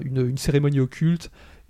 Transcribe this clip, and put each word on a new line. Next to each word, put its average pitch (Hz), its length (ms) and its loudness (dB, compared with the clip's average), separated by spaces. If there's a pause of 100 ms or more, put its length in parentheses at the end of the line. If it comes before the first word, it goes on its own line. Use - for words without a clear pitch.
une, 127 240 -2
une 131 100 -2
cérémonie 143 420 2
occulte. 160 500 0 (400)